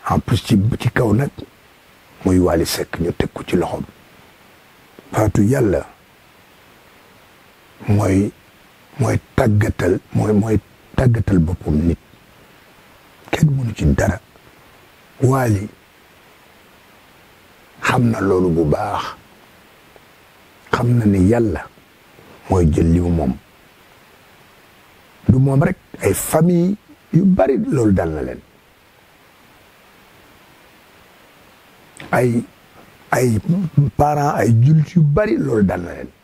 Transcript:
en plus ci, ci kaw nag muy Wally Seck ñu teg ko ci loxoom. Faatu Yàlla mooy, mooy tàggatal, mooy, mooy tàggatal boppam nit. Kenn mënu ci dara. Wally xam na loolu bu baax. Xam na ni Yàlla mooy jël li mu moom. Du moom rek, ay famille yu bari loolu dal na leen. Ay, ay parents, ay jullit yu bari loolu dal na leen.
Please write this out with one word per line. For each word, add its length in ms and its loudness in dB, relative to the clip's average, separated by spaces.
en 80 0
plus 200 -2
ci, 200 0
ci 100 -2
kaw 240 0
nag 160 -2
muy 140 4
Wally 280 2
Seck 340 -8
ñu 120 -2
teg 220 -6
ko 120 -12
ci 100 -2
loxoom. 280 -4
Faatu 320 0
Yàlla 420 0
mooy, 440 2
mooy 220 0
tàggatal, 640 0
mooy, 180 0
mooy 260 2
tàggatal 420 2
boppam 380 -2
nit. 120 -2
Kenn 240 2
mënu 220 -4
ci 80 -4
dara. 240 -4
Wally 460 0
xam 280 0
na 100 -4
loolu 300 0
bu 140 0
baax. 500 -4
Xam 260 0
na 80 0
ni 240 2
Yàlla 320 0
mooy 220 2
jël 200 2
li 80 2
mu 100 -2
moom. 220 -2
Du 100 6
moom 240 2
rek, 140 0
ay 120 2
famille 600 0
yu 120 4
bari 340 2
loolu 340 0
dal 180 0
na 120 -6
leen. 180 -10
Ay, 320 0
ay 280 0
parents, 420 0
ay 100 0
jullit 320 4
yu 80 4
bari 340 0
loolu 280 0
dal 180 -2
na 120 -10
leen. 160 -14